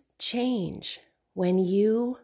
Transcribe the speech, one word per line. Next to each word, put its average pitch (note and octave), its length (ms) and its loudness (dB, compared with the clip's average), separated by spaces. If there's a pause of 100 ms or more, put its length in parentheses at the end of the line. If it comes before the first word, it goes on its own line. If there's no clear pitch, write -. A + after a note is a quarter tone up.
(180)
change A#3+ 840 -4 (320)
when F#3 260 2
you G#3+ 640 2